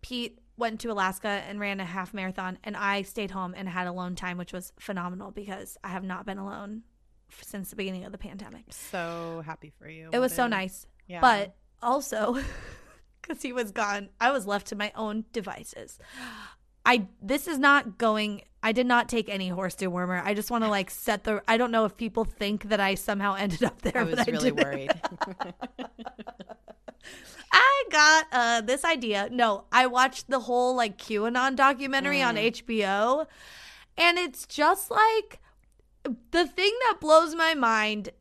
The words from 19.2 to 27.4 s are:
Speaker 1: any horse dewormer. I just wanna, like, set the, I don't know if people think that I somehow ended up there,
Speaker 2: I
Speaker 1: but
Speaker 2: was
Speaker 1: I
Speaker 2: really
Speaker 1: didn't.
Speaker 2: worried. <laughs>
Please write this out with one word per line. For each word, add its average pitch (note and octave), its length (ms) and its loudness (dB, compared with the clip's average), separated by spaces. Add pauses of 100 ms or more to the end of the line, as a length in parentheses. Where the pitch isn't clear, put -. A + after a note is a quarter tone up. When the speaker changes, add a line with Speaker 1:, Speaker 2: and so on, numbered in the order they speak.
Speaker 1:
any F#3+ 200 -4
horse F3+ 260 -4
dewormer. F3+ 500 -2
I G3+ 100 0
just G#3 160 -4
wanna, A3+ 180 0
like, G3 220 0
set - 340 -4
the, G#3 240 -2
I A3+ 80 4
don't A#3+ 140 2
know A3+ 160 4
if G#3 100 -4
people A3+ 280 -2
think G#3 440 -4
that G#3 100 2
I G3 180 2
somehow G3+ 400 -2
ended G3 280 0
up - 180 -4
there, - 200 0
Speaker 2:
I - 20 2
Speaker 1:
but E3 140 -2
Speaker 2:
was A3+ 100 2
Speaker 1:
I - 20 -2
Speaker 2:
really A#3+ 200 2
Speaker 1:
didn't. - 140 2
Speaker 2:
worried. C#3 280 -4 (340)
<laughs> F3+ 280 -10 (2000)